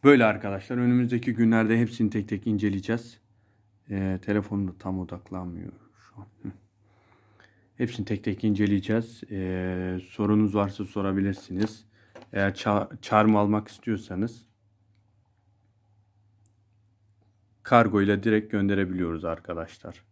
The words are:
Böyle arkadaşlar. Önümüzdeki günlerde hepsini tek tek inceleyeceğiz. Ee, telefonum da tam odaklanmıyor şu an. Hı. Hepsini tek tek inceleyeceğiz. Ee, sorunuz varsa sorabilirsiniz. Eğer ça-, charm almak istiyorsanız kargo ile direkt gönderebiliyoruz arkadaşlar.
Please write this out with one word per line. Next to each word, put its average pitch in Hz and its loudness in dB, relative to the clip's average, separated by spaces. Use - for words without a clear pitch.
Böyle 139 8
arkadaşlar. 101 -2
Önümüzdeki 123 0
günlerde 113 4
hepsini 113 0
tek 104 -4
tek 104 -6
inceleyeceğiz. 104 -4
Ee, 95 -4
telefonum 101 -2
da 90 -8
tam 95 -6
odaklanmıyor 87 -12
şu - -20
an. 101 -20
Hı. 101 -10
Hepsini 120 -4
tek 104 -6
tek 110 -4
inceleyeceğiz. 107 0
Ee, 92 -4
sorunuz 107 2
varsa 101 -2
sorabilirsiniz. 98 -4
Eğer 98 0
ça-, 104 -2
charm 107 4
almak 104 0
istiyorsanız 107 -8
kargo 110 6
ile 98 2
direkt 107 2
gönderebiliyoruz 92 0
arkadaşlar. 82 -10